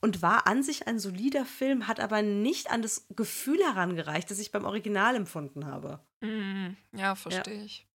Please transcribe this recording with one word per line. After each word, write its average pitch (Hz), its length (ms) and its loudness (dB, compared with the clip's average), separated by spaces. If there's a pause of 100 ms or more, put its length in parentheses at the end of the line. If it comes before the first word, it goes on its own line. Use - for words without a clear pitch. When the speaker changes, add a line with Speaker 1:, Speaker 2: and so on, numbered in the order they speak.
Speaker 1:
und 202 200 2
war 180 260 6
an 240 160 4
sich 277 240 -2
ein 226 120 0
solider 226 460 0
Film, 262 420 0
hat 220 120 -2
aber 214 220 2
nicht 208 500 2
an 233 100 2
das - 240 -4 (100)
Gefühl 262 440 0
herangereicht, 175 720 0
das 196 80 -6
ich 214 120 -8
beim 208 140 -2
Original 208 500 2
empfunden 147 520 -6
habe. 143 320 -10 (220)
Speaker 2:
Mhm. 196 540 -4 (180)
Ja, 196 220 0
verstehe 185 440 -6
Speaker 1:
Ja. 214 40 -12
Speaker 2:
ich. - 340 -16